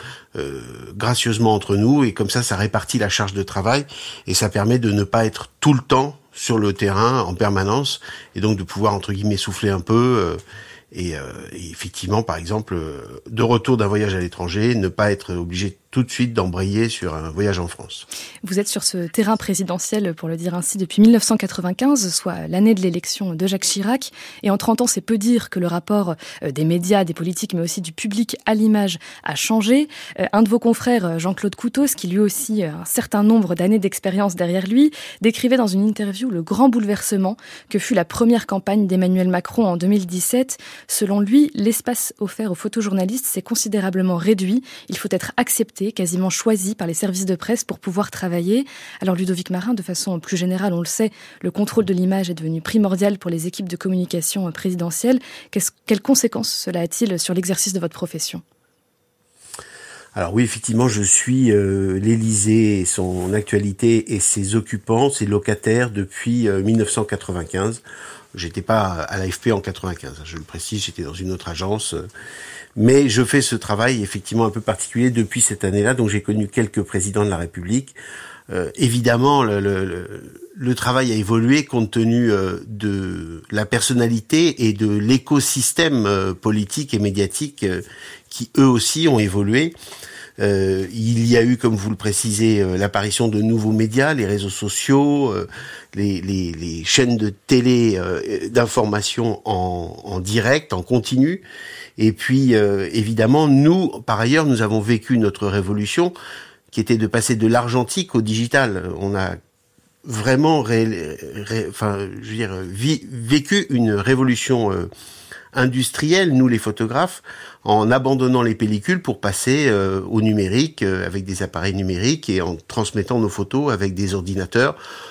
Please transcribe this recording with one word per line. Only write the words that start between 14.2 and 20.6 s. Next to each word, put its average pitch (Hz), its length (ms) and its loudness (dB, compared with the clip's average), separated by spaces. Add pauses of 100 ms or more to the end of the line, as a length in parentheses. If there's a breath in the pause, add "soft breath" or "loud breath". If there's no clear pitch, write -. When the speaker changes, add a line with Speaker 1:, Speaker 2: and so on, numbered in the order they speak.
Speaker 1:
ne 95 120 0
pas 104 240 0
être 98 220 -4
obligé 90 440 -6 (120)
tout 127 140 2
de 120 80 -10
suite 123 200 -2
d'embrayer 98 560 0
sur 90 280 -6
un 80 160 -8
voyage 98 280 0
en 87 80 -4
France. - 400 -16 (360 loud breath)
Speaker 2:
Vous 185 160 -4
êtes 202 100 -2
sur - 140 -4
ce 175 260 -4
terrain 220 260 2
présidentiel, 185 800 -2
pour 165 160 -8
le 165 80 -4
dire 170 180 -6
ainsi, 180 220 -4